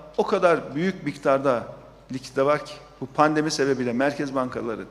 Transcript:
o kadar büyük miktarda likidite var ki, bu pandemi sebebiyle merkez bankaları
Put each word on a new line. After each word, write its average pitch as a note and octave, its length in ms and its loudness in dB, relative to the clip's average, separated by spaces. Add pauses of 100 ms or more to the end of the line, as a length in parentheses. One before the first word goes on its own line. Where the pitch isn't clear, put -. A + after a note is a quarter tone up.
(180)
o G#3+ 100 2
kadar E3+ 480 2
büyük F3+ 280 -4
miktarda C3+ 600 0 (500)
likidite C3+ 320 -2
var D3 200 2
ki, - 80 -16 (280)
bu C#3 40 -6
pandemi D#3 460 2
sebebiyle B2+ 420 0
merkez C#3 420 -2
bankaları A#2 560 -4